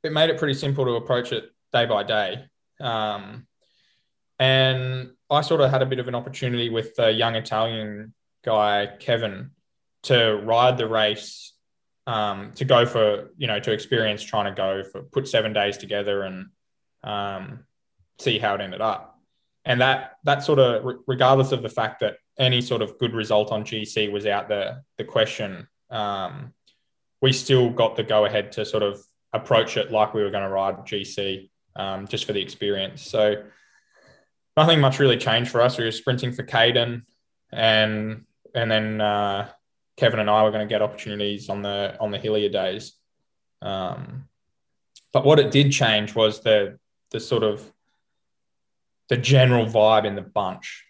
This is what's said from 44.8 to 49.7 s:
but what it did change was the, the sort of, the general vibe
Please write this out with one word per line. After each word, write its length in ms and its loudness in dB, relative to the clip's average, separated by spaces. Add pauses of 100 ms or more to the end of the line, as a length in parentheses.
but 140 2
what 140 8
it 120 2
did 200 4
change 440 0
was 260 2
the, 360 2 (340)
the 80 -6
sort 240 -2
of, 280 -2 (1400)
the 80 2
general 480 4
vibe 400 4